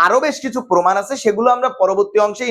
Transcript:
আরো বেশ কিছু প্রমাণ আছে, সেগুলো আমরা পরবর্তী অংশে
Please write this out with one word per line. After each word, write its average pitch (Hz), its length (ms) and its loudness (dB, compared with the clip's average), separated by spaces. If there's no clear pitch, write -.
আরো 214 200 4
বেশ 294 180 -2
কিছু 247 160 -6
প্রমাণ 180 300 2
আছে, 202 120 -6
সেগুলো 220 320 0
আমরা 247 140 -2
পরবর্তী 196 440 0
অংশে 208 260 -4